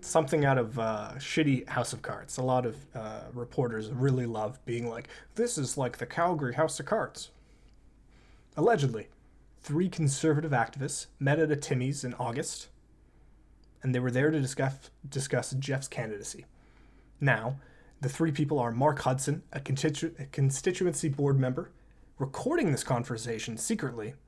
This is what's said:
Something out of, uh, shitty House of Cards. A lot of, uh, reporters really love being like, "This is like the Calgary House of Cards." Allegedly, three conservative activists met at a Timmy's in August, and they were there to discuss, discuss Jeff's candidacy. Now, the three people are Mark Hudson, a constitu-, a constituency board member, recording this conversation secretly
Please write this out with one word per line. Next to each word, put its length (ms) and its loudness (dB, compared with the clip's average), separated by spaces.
Something 440 2
out 140 6
of, 180 -2
uh, 420 -2
shitty 500 2
House 240 -2
of 100 -10
Cards. 340 -8
A 60 -2
lot 240 2
of, 80 -4
uh, 360 -10
reporters 600 -4
really 340 2
love 380 -4
being 240 -4
like, 200 -10
"This 200 0
is 220 -2
like 200 -2
the 80 -4
Calgary 480 0
House 260 0
of 60 -8
Cards." 440 -2
Allegedly, 500 2
three 280 0
conservative 600 2
activists 560 0
met 180 4
at 140 4
a 40 2
Timmy's 460 -2
in 120 -6
August, 520 -6
and 100 2
they 60 2
were 100 2
there 220 4
to 80 2
discuss, 500 -2
discuss 440 -2
Jeff's 340 -2
candidacy. 580 -8
Now, 400 2
the 80 -2
three 240 2
people 260 0
are 140 2
Mark 300 4
Hudson, 500 0
a 80 -6
constitu-, 580 -2
a 80 -10
constituency 840 0
board 300 4
member, 320 0
recording 540 2
this 100 0
conversation 760 -2
secretly 580 -4